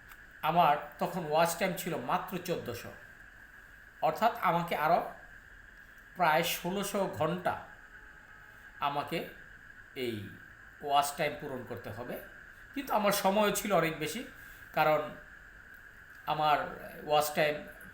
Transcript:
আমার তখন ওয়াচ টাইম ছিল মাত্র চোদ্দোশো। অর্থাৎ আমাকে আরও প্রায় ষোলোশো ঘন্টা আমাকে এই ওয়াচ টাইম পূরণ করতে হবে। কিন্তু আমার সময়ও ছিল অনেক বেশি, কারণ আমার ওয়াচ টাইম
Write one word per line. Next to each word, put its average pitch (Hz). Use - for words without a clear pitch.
আমার 156
তখন 170
ওয়াচ 165
টাইম 185
ছিল 165
মাত্র 165
চোদ্দোশো। -
অর্থাৎ 185
আমাকে 170
আরও 156
প্রায় 165
ষোলোশো 190
ঘন্টা 165
আমাকে 143
এই 113
ওয়াচ 143
টাইম 147
পূরণ 131
করতে 113
হবে। 117
কিন্তু 277
আমার 202
সময়ও 202
ছিল 202
অনেক 160
বেশি, 156
কারণ 156
আমার 151
ওয়াচ 147
টাইম 151